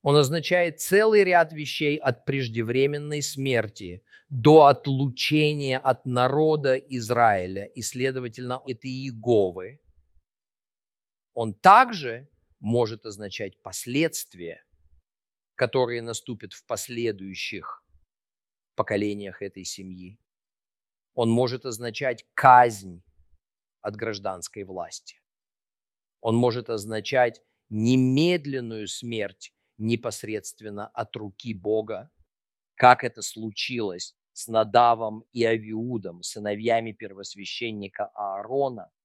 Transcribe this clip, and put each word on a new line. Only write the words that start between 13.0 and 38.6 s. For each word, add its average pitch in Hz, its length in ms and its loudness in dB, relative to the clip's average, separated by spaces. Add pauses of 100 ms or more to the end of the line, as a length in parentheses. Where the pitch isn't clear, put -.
означать 101 580 -12
последствия, 101 1000 -6 (920)
которые 120 460 -2
наступят 113 520 -12
в - 140 -20
последующих 104 1160 -8 (920)
поколениях 101 680 -4
этой 98 220 -12
семьи. 92 560 -14 (960)
Он 117 160 0
может 123 360 0
означать 120 680 -6
казнь 110 680 6 (800)
от 104 160 -10
гражданской 98 680 -8
власти. 92 580 -14 (1000)
Он 113 140 0
может 120 340 0
означать 113 720 -2 (280)
немедленную 127 1160 0
смерть 107 680 -10 (280)
непосредственно 107 1040 -6
от - 280 -10
руки 107 380 -10
Бога, 107 560 -4 (640)
как 127 280 6
это 113 180 -8
случилось 110 960 -8 (180)
с - 140 -14
Надавом 113 840 2
и 117 120 0
Авиудом, 110 800 -4
сыновьями 110 720 -4
первосвященника 101 1200 -10
Аарона. 107 800 -6 (140)